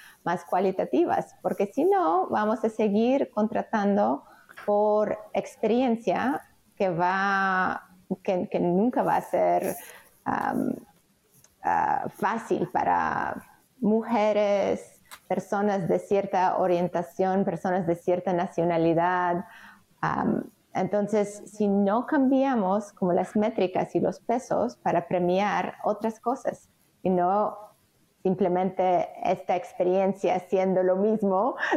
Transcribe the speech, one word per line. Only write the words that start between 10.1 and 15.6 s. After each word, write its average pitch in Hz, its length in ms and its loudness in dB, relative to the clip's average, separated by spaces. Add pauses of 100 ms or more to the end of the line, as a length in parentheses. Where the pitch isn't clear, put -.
am, - 500 -2 (880)
ah, 82 440 0 (100)
fácil 202 520 -2
para - 760 -2 (380)
mujeres, 208 1200 0 (280)
personas 196 600 -2